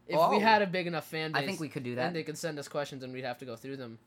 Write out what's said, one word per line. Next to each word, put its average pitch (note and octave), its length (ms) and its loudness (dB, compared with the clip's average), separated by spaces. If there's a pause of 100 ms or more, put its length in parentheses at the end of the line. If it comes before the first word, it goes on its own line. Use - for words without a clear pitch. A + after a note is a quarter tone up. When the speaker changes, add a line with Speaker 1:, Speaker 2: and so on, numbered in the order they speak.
Speaker 1:
If - 80 0
we F3 200 6
Speaker 2:
Oh. G#3 40 4
Speaker 1:
had G#3+ 220 8
a G3 40 4
big F3 220 -2
enough D#3+ 180 -2
fan D#3+ 260 -4
base, C#3+ 100 2
Speaker 2:
I C#3 40 -2
think F#3 140 -4
we D#3 80 -4
could C3 160 -6
do B2 60 -2
Speaker 1:
and A#2+ 80 -2
Speaker 2:
that. C3 160 0
Speaker 1:
they D#3+ 100 -2
could D3+ 140 -8
send D#3 200 -4
us C#3 80 -8
questions C#3+ 380 -6
and B2+ 80 -10
we'd B2+ 120 -8
have B2 140 -6
to - 60 -14
go A#2+ 100 -8
through C3+ 220 -10
them. A#2 300 -12